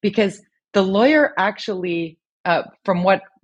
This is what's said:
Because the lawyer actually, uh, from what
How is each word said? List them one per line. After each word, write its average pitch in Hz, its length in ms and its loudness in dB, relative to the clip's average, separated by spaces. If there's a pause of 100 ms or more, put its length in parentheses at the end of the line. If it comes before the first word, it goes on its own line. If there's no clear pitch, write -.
Because 202 400 -2 (320)
the 202 80 2
lawyer 240 560 2
actually, 180 800 -6 (260)
uh, 170 180 0 (220)
from 180 180 -2
what 185 200 2 (220)